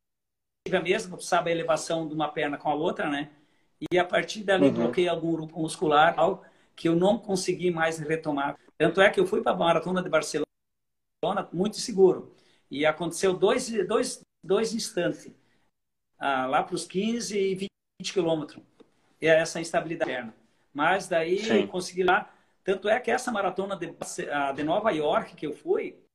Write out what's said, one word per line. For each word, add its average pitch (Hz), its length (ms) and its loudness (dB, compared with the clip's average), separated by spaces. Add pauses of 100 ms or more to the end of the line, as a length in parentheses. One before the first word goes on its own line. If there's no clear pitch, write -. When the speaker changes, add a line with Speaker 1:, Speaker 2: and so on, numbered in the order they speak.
(720)
Speaker 1:
a 180 80 2
mesma, 180 360 -2
tu - 60 -14
sabe 170 280 0
a - 20 2
elevação 160 540 -2
de 151 80 -8
uma 151 140 -2
perna 147 280 -4
com 156 120 -4
a 147 40 2
outra, 160 340 -2
né? 147 220 -4 (600)
E 180 80 4
a 175 40 4
partir 185 400 -2
dali 190 220 4
Speaker 2:
Uhum. 131 80 6
Speaker 1:
bloqueei - 340 0
algum 165 240 -2
grupo 160 280 -6
muscular, 156 560 2
tal, 175 280 2 (320)
que - 140 0
eu 165 60 4
não 196 220 4
consegui 180 540 -2
mais 160 260 0
retomar. 147 580 -2 (220)
Tanto 160 240 4
é 202 80 8
que 208 100 -2
eu 180 60 4
fui - 160 0
pra - 140 2
Maratona 175 480 2
de - 60 -8
Barcelona 151 360 0 (1080)
muito 202 260 -2
seguro. 190 580 4 (340)
E 139 160 -2
aconteceu 165 480 0
dois, 220 340 2 (200)
dois, 254 340 0 (220)
dois 214 320 0
instantes, - 560 -4 (880)
ah, 135 260 -2
lá 143 160 0
pros 185 240 -6
quinze 214 500 -4
e 190 200 0
vinte - 580 -10
quilômetros. 165 480 -2 (580)
E 151 80 0
é 160 120 6
essa 165 200 -4
instabilidade 160 520 -4
da 127 60 -4
perna. 117 180 -10 (360)
Mas 175 360 0
daí 170 320 0
Speaker 2:
Sim. 214 220 2
Speaker 1:
eu 202 60 0
consegui 180 360 -4
lá. 185 280 2 (320)
Tanto 196 240 -2
é 247 120 2
que 247 100 -8
essa 247 220 -2
maratona 196 440 -2
de 165 120 -8
Barce-, - 420 -10
ah, 143 220 -2
de 139 120 -6
Nova 165 280 0
York 160 440 0
que 156 120 -8
eu 139 80 -8
fui - 420 -2 (180)